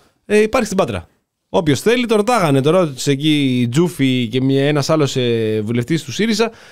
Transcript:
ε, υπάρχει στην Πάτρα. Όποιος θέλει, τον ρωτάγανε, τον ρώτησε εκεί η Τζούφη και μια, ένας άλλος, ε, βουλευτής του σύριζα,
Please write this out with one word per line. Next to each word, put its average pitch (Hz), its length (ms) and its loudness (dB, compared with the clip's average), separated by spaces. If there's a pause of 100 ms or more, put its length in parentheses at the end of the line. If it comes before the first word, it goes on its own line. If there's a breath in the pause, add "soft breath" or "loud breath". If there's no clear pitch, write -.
(260 soft breath)
ε, 208 160 2
υπάρχει 220 240 0
στην 190 120 -4
Πάτρα. 117 300 -2 (440)
Όποιος 156 280 0
θέλει, 240 260 0
τον 220 100 0
ρωτάγανε, 202 440 2
τον 143 120 2
ρώτησε 156 380 0
εκεί 143 500 0
η 120 80 0
Τζούφη 131 600 0
και 127 120 -2
μια, 135 260 2
ένας 151 220 -2
άλλος, 151 260 0
ε, 113 480 0
βουλευτής 120 400 -2
του - 80 -14
σύριζα, 214 380 0 (220 loud breath)